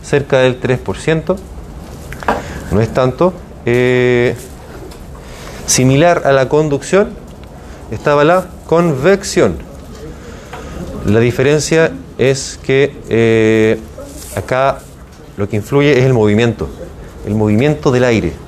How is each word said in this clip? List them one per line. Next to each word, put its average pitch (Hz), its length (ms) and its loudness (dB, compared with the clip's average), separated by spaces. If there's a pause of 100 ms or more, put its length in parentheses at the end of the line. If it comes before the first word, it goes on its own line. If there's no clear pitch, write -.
cerca - 360 2
del 127 200 4
tres 123 220 0
por - 180 -6
ciento. 160 380 -2 (1400)
No 98 80 2
es 117 120 0
tanto. 131 400 2 (320)
Eh, 123 720 2 (1300)
similar 143 580 4
a 139 80 4
la 135 160 4
conducción 156 640 2 (840)
estaba 147 320 2
la 185 240 2 (180)
convección. 160 920 2 (1500)
La 104 160 4
diferencia 147 720 2 (260)
es 135 460 0
que, 139 320 2 (120)
eh, 110 680 4 (560)
acá 131 440 0 (580)
lo 101 120 -4
que 110 80 -4
influye 139 420 2
es 127 60 4
el 131 80 4
movimiento, 107 560 2 (580)
el 104 80 -2
movimiento 117 560 2
del 123 140 2
aire. 98 280 2 (160)